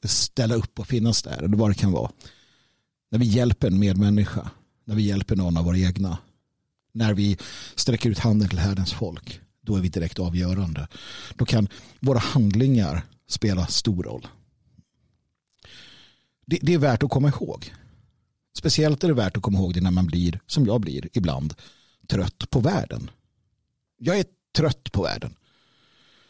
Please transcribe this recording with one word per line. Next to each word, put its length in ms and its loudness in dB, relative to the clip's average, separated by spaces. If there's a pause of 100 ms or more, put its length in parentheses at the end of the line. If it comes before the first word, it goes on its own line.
ställa 520 0
upp 240 -4
och 80 -12
finnas 360 0
där 160 -10
eller 180 0
vad 140 4
det 40 2
kan 180 2
vara. 180 -2 (1000)
När 80 0
vi 60 4
hjälper 420 2
en 120 2
medmänniska, 720 2 (340)
när 100 -6
vi 80 2
hjälper 340 0
någon 200 2
av 80 0
våra 140 2
egna, 400 0 (760)
när 220 0
vi 220 2 (380)
sträcker 360 0
ut 80 0
handen 300 2
till 100 -2
härdens 340 0
folk, 480 -10 (220)
då 140 -2
är 40 2
vi 80 0
direkt 300 -4
avgörande. 720 -2 (460)
Då 100 -2
kan 240 2 (320)
våra 180 2
handlingar 840 2 (260)
spela 380 0
stor 360 -2
roll. 240 -12 (2250)
Det, 160 0
det 120 2
är 40 4
värt 240 2
att 80 0
komma 180 2
ihåg. 460 -4 (840)
Speciellt 480 2
är 40 4
det 60 4
värt 220 0
att 60 -4
komma 160 2
ihåg 160 0
det 60 0
när 100 2
man 160 4
blir, 400 0
som 200 2
jag 140 2
blir 320 -8
ibland, 420 -2 (560)
trött 400 -2
på 100 2
världen. 500 -2 (880)
Jag 200 -2
är 60 0 (320)
trött 360 0
på 100 0
världen. 320 -6 (960)